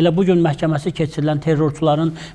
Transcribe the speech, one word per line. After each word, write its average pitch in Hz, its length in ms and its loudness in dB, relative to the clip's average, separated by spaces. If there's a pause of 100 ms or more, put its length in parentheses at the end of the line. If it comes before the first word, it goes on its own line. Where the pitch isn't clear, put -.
elə 170 160 4
bu 196 120 2
gün 175 160 4
məhkəməsi 156 520 -2
keçirilən 151 480 -2
terrorçuların 156 720 0 (200)